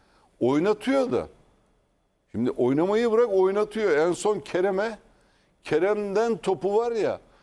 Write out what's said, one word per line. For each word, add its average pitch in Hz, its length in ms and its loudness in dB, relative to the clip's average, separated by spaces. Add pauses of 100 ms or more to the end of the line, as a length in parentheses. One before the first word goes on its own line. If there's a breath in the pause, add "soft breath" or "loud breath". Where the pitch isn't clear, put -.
(400 soft breath)
Oynatıyor 208 720 0
da. 90 160 -2 (1040)
Şimdi 113 200 -2
oynamayı 185 600 0
bırak 233 220 2
oynatıyor. 196 640 0
En 165 140 2
son 202 280 -2
Kerem'e, 196 580 -2 (680 soft breath)
Kerem'den 208 720 0
topu 190 400 -2
var 233 140 0
ya, 156 280 -2 (240 soft breath)